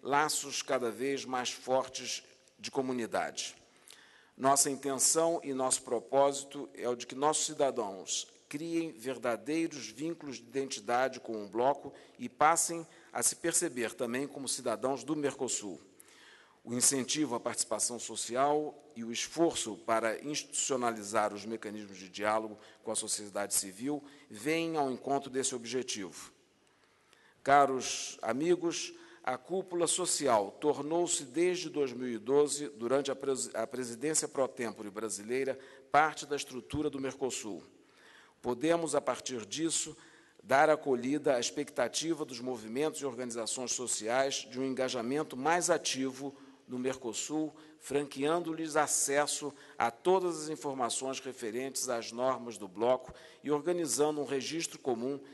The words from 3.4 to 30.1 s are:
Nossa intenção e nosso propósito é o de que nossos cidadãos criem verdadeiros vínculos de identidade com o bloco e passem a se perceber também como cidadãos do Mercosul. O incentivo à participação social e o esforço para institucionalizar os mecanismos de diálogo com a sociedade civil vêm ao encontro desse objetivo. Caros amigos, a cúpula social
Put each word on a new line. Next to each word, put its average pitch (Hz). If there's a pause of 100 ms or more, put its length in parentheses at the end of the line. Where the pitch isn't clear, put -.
Nossa 135
intenção 143
e 139
nosso 131
propósito 135
é 95
o 120
de 120
que 127
nossos 147
cidadãos 120 (220)
criem 165
verdadeiros 123
vínculos 143
de 117
identidade 120
com 110
o 104
bloco 135 (240)
e 123
passem 165 (240)
a 120
se -
perceber 135
também 127
como 135
cidadãos 123
do 139
Mercosul. 131 (840)
O 117
incentivo 127
à 113
participação 113
social 139 (120)
e 117
o 113
esforço 120
para 110
institucionalizar 113
os 101
mecanismos 107
de 92
diálogo 107 (260)
com 113
a 110
sociedade 101
civil 117 (260)
vêm 160
ao 139
encontro 135
desse 127
objetivo. 113 (1120)
Caros 135
amigos, 165 (300)
a 127
cúpula 175
social 127